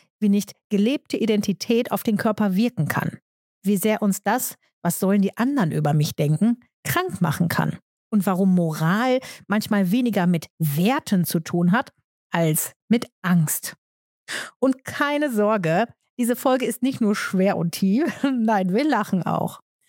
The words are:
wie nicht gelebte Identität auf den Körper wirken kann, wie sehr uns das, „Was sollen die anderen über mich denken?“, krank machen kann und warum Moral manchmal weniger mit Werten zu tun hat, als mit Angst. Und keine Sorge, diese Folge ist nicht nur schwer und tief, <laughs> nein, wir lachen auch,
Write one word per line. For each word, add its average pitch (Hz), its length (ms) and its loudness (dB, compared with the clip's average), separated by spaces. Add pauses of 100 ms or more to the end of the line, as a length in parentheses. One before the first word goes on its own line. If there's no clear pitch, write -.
(200)
wie 214 100 2
nicht 202 240 0 (160)
gelebte 214 460 0
Identität 220 760 0
auf 202 120 -2
den 214 140 0
Körper 214 380 0
wirken 208 320 0
kann, - 320 -4 (440)
wie 202 140 0
sehr 214 240 0
uns 196 220 0
das, 240 320 -2 (260)
„Was 170 180 -2
sollen 202 220 2
die 196 160 0
anderen 240 340 0
über 151 220 0
mich 156 220 0
denken?“, 156 460 0 (220)
krank - 380 -2
machen 170 280 0
kann - 280 -2 (320)
und 202 160 0
warum 185 300 2
Moral 175 640 2 (280)
manchmal 202 440 0
weniger 208 360 2
mit 170 200 0 (100)
Werten 180 680 0
zu - 160 0
tun 175 320 0
hat, 240 220 0 (380)
als 160 420 0 (160)
mit 240 180 0 (140)
Angst. 175 540 0 (840)
Und 262 260 0
keine 294 460 -2
Sorge, 208 540 2 (320)
diese 240 180 0
Folge 254 300 0
ist 233 160 -4
nicht 262 180 0
nur 202 160 2
schwer 190 420 0
und 170 140 -2
tief, 202 340 0
<laughs> - 180 -6
nein, 220 500 0
wir 254 120 2
lachen 208 380 0
auch, - 360 -4 (300)